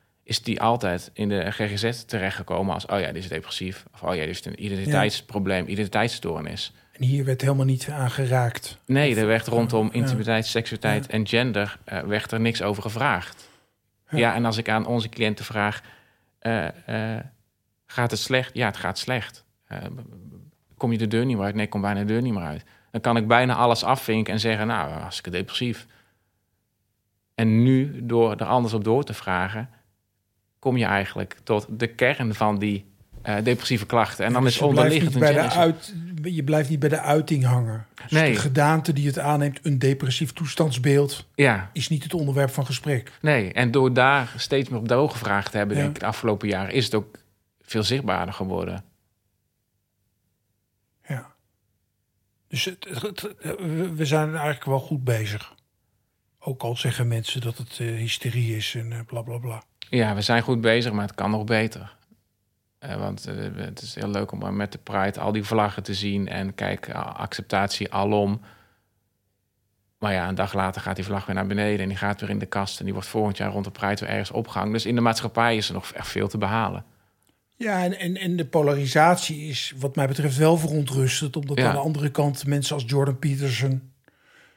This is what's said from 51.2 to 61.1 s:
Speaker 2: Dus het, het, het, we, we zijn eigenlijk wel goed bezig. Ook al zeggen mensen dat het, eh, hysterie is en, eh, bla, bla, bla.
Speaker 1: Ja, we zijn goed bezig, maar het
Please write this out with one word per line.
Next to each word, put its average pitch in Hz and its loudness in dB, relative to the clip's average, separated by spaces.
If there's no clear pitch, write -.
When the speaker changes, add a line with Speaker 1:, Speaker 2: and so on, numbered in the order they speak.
Speaker 2:
Dus - -2
het, 185 -10
het, 147 -6
het, 202 -6
we, 165 -4
we 156 0
zijn 151 2
eigenlijk 151 -4
wel 135 2
goed 135 -4
bezig. 107 -2
Ook 131 -6
al 120 -2
zeggen 123 0
mensen 117 -2
dat 117 -6
het, - -12
eh, 117 -4
hysterie 113 -2
is 107 -6
en, 113 -6
eh, 117 -8
bla, 120 -8
bla, 120 -8
bla. 117 -8
Speaker 1:
Ja, 110 2
we 101 -2
zijn 117 4
goed 117 0
bezig, 113 4
maar 104 -2
het - -8